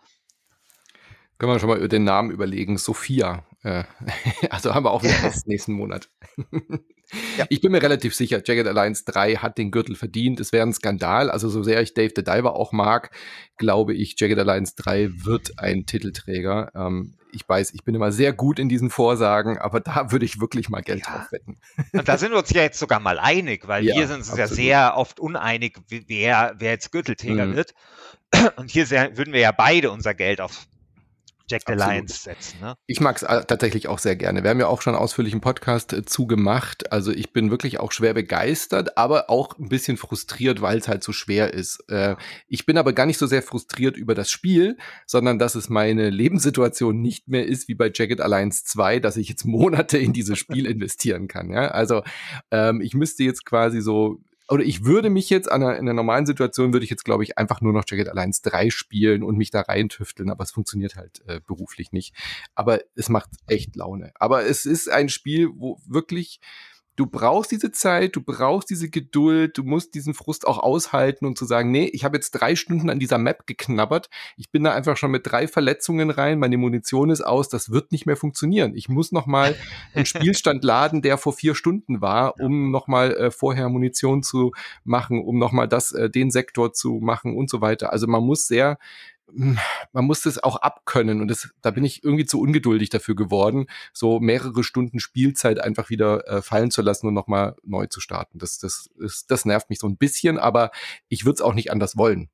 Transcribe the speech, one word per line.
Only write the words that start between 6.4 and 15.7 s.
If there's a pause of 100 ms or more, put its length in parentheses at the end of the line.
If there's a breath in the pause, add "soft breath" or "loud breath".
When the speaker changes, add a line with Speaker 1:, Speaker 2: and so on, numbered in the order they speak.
Speaker 2:
Ja.
Speaker 1:
Ich
bin
mir
relativ
sicher,
Jagged
Alliance
drei
hat
den
Gürtel
verdient.
Es
wäre
ein
Skandal.
Also
so
sehr
ich
Dave
the
Diver
auch
mag, (460 loud breath)
glaube
ich,
Jagged
Alliance
drei
wird
ein